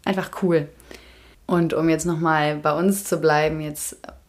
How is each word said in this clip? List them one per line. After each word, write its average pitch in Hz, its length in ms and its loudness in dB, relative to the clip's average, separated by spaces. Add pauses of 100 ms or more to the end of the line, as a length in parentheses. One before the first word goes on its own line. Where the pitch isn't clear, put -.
einfach 190 260 -2 (120)
cool. 165 260 2 (800)
Und 170 280 0
um 160 140 2
jetzt 160 180 0
nochmal 156 500 0
bei 151 160 0
uns 185 320 0
zu - 140 -2
bleiben, 156 420 2
jetzt 151 380 -8 (300)